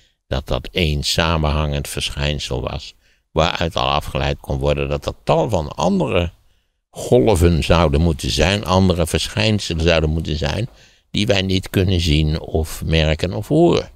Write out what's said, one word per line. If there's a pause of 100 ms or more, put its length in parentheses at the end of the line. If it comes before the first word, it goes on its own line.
(260)
dat
dat
één
samenhangend
verschijnsel
was, (360)
waaruit
al
afgeleid
kon
worden
dat
er (100)
tal
van
andere (580)
golven
zouden
moeten
zijn,
andere
verschijnselen
zouden
moeten
zijn, (460)
die
wij
niet
kunnen
zien
of
merken
of
horen.